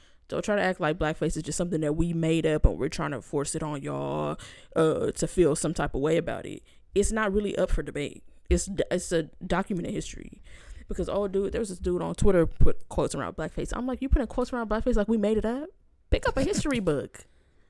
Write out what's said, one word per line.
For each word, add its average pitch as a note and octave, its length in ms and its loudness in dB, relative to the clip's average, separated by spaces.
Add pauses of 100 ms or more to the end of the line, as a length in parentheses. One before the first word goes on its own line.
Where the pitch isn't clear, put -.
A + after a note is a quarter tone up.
(280)
don't F3 160 -4
try G#3 120 0
to G3 60 0
act F#3 180 -2
like D#3+ 180 0
blackface D#3 380 -2
is D#3 60 -6
just - 160 -6
something E3+ 240 -2
that D3+ 120 0
we E3+ 180 0
made E3 340 0
up D3+ 180 4
and F2 140 2
we're C3 100 -2
trying D3+ 240 -4
to A#2 80 -8
force C#3+ 340 -6
it D#3 80 -6
on D3 200 -8
y'all, C#3+ 560 -6 (380)
uh, D#3 360 2
to - 140 -4
feel D#3+ 300 2
some E3 180 -2
type D3 200 -4
of C3 60 -4
way D#3+ 160 0
about A#2 300 -4
it. G2 160 -12 (320)
It's G#3 180 2
not G#3+ 200 0
really G3+ 240 -2
up F#3 140 2
for D#3 120 2
debate. C#3+ 400 -8 (280)
It's F3+ 160 2
d-, G3 240 -2
it's F3+ 220 -2
a E3 120 2 (220)
documented F3+ 460 -2
history. - 480 -10 (480)
Because, - 200 -4
oh, G3+ 200 -2
dude, G3 240 -2
there - 80 -2
was G3+ 100 -4
this F3+ 80 -10
dude F3+ 240 -2
on E3 120 -4
Twitter F#3 320 6
put - 440 10
quotes - 240 -2
around F#2 220 -6
blackface. - 380 -6
I'm B3 120 -4
like, B3+ 160 -6
"You C4+ 80 -4
putting C4+ 160 4
quotes - 260 -4
around A#3 160 -4
blackface A3+ 280 0
like G#3 120 2
we A3+ 80 2
made G#3+ 220 0
it G#3 80 -2
up? C#4 240 -4 (400)
Pick - 180 0
up A4+ 80 -2
a C4+ 60 0
history C#4+ 380 0
<laughs> F3+ 120 0
book." - 320 -6 (460)